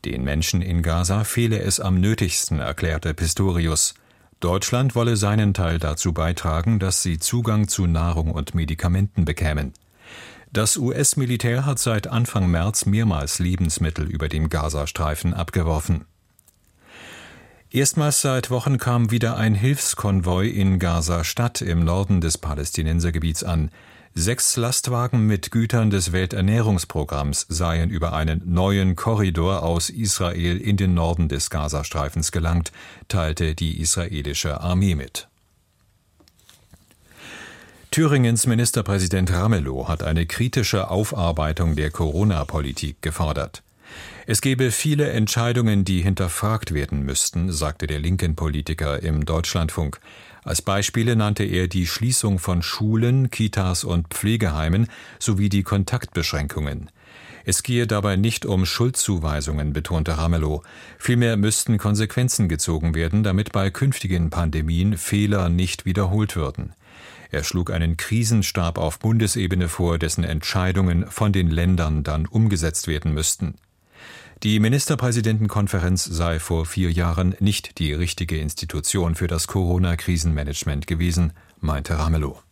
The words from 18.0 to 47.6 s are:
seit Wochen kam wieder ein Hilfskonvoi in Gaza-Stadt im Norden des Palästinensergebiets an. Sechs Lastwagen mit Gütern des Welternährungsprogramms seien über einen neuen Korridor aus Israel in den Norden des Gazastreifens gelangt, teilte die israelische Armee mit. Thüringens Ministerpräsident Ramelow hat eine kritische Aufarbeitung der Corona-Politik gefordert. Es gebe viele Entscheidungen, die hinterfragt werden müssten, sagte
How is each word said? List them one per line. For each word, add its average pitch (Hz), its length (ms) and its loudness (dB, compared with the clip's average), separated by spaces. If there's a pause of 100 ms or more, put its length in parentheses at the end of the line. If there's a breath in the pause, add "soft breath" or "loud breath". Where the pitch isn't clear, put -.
seit 131 300 0
Wochen 127 260 0
kam 120 340 2
wieder 117 280 0
ein 110 160 4
Hilfskonvoi 98 920 2
in 95 320 2
Gaza-Stadt 85 840 0
im 85 220 2
Norden 92 360 2
des 82 160 0
Palästinensergebiets 80 1080 -2
an. 80 260 0 (440 loud breath)
Sechs 104 420 0
Lastwagen 120 680 0
mit 104 260 0
Gütern 113 380 2
des 90 220 0
Welternährungsprogramms 92 1400 0
seien 82 380 0
über 82 260 -2
einen 80 320 0
neuen 95 500 2
Korridor 95 680 0
aus 85 280 0
Israel 87 680 -2
in 101 180 0
den 92 180 2
Norden 82 340 2
des 69 220 -2
Gazastreifens 73 800 -4
gelangt, 85 400 0 (340 loud breath)
teilte 80 480 0
die 80 260 -4
israelische 76 800 -4
Armee 90 360 2
mit. - 320 -10 (2750 loud breath)
Thüringens 135 540 4
Ministerpräsident 98 840 2
Ramelow 87 560 0
hat 80 160 -2
eine 80 240 0
kritische 113 640 -2
Aufarbeitung 82 880 0
der 76 140 -2
Corona-Politik 76 1120 -2
gefordert. 76 600 -4 (640 loud breath)
Es 113 160 0
gebe 131 280 2
viele 147 400 0
Entscheidungen, 113 760 2
die 92 180 2
hinterfragt 95 720 0
werden 71 300 -2
müssten, 82 480 -2
sagte 76 340 -4